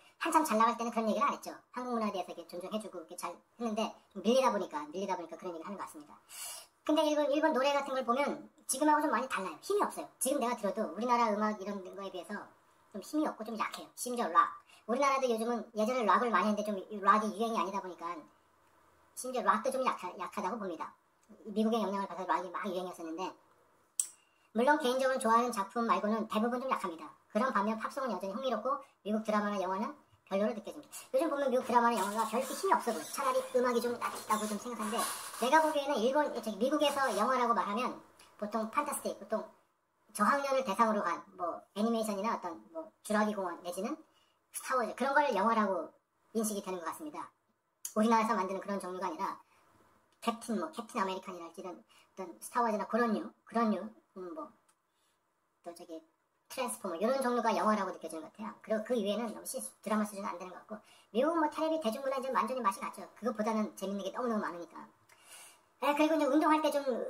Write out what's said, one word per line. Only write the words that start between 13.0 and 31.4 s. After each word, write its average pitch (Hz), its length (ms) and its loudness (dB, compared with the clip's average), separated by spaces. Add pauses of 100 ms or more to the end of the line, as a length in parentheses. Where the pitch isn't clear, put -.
힘이 302 260 0
없고 - 160 -6
좀 226 160 -6
약해요. 185 360 -6
심지어 233 340 -2
락. - 200 4 (380)
우리나라도 262 420 4
요즘은 226 460 0
예전에 233 280 2
락을 208 280 4
많이 185 160 4
했는데 208 160 2
좀 202 380 -6
락이 214 260 6 (100)
유행이 226 220 0
아니다 190 220 -2
보니까 175 340 -8 (960)
심지어 247 300 -4
락도 220 280 4
좀 262 140 0
약하-, - 320 -4
약하다고 202 400 -4
봅니다. 185 380 -8 (500)
미국의 220 380 0
영향을 190 240 -2
받아서 180 200 -8
락이 180 220 0
막 170 160 -6
유행이었었는데, 175 680 -6 (1200)
물론 277 260 4
개인적으로 262 400 2
좋아하는 226 320 4
작품 226 340 -2
말고는 208 420 2
대부분 240 320 0
좀 262 120 -4
약합니다. 156 400 -4 (160)
그런 214 260 0
반면 208 240 2
팝송은 262 340 -4
여전히 190 220 -4
흥미롭고 247 460 -2 (240)
미국 214 200 0
드라마나 208 380 0
영화는 196 340 -2 (300)
별로로 208 280 2
느껴집니다. - 360 -12 (240)
요즘 311 160 4
보면 285 220 0